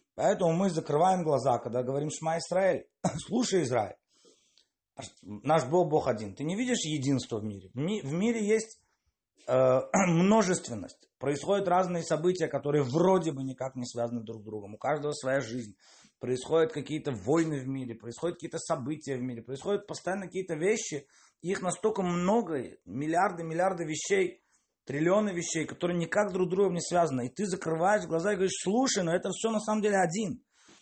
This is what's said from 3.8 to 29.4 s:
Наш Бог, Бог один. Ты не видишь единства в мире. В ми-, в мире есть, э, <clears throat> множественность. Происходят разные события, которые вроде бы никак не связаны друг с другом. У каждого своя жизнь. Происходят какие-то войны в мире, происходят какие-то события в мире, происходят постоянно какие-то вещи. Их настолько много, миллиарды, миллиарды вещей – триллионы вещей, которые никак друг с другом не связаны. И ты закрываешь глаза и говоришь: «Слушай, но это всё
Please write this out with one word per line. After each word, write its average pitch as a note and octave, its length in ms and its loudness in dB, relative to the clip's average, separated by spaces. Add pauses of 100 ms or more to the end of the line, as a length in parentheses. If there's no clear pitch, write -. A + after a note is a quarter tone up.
Наш C3+ 440 0
Бог, E3 240 2
Бог D3 180 2
один. G#2+ 280 -2
Ты C#3 80 -8
не E3 120 -4
видишь B3 280 -2
единства C3+ 560 -2
в G#2 40 -8
мире. G2 300 -10
В A#2 40 -10
ми-, F3+ 240 -2
в C#3 120 -6
мире A3 320 0
есть, G#3+ 340 0 (680)
э, B2+ 320 6 (140)
<clears throat> F#3+ 140 6
множественность. F3 1120 2
Происходят D3 500 0
разные F3 360 2
события, E3 440 0
которые C#3+ 360 0
вроде E3 480 4
бы C3+ 120 -6
никак C3 320 -6
не A#2+ 100 -6
связаны A#2+ 360 -4
друг A2 200 -12
с G2+ 40 -16
другом. G#2+ 300 -10
У - 20 -20
каждого D3 360 -2
своя C3+ 260 0
жизнь. A2+ 360 -8 (440)
Происходят C#3+ 520 0
какие-то D3 400 -4
войны C#3+ 480 2
в C3 80 -6
мире, C3 280 -6
происходят D#3+ 400 -6
какие-то - 240 -8
события C#3 580 -4
в B2 40 -4
мире, B2 200 -6
происходят F3+ 460 -4
постоянно F#3 400 -6
какие-то F3+ 260 -6
вещи. E3+ 540 -2 (340)
Их F#3 220 -4
настолько F#3+ 400 0
много, F3 580 2 (240)
миллиарды, E3 580 0
миллиарды E3+ 420 -2
вещей – F3 580 -2 (420)
триллионы F3 440 2
вещей, E3+ 360 -2
которые F3 320 -2
никак F#3+ 340 0
друг F#3 160 0
с D#3+ 40 -2
другом F#3 240 4
не E3 60 -2
связаны. D3+ 440 2
И C3 40 -4
ты G#3 180 -4
закрываешь F3 580 0
глаза E3 280 0
и - 20 0
говоришь: F#3 260 -2
«Слушай, G#3+ 420 2
но E3 120 2
это F#3 160 0
всё A3 180 -2